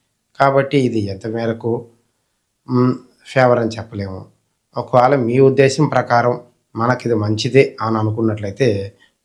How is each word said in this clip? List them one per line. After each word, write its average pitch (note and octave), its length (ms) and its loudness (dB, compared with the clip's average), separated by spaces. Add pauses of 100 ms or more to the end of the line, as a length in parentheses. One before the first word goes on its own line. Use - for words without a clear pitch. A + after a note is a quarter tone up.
(400)
కాబట్టి C#3 380 2 (100)
ఇది A2 140 -2 (120)
ఎంత F#2+ 220 -12
మేరకు, A2+ 360 -4 (960)
మ్, B2+ 260 0 (380)
ఫేవర్ B2 320 4
అని A2+ 140 -4
చెప్పలేము. G2 420 -10 (560)
ఒకవేళ B2+ 400 4 (120)
మీ A#2+ 100 0 (120)
ఉద్దేశం C3+ 360 2 (100)
ప్రకారం A#2+ 400 0 (400)
మనకి A#2+ 320 -2
ఇది A#2 180 2
మంచిదే A#2 380 2 (200)
అని A2+ 180 -2
అనుకున్నట్లయితే G#2+ 640 -2 (580)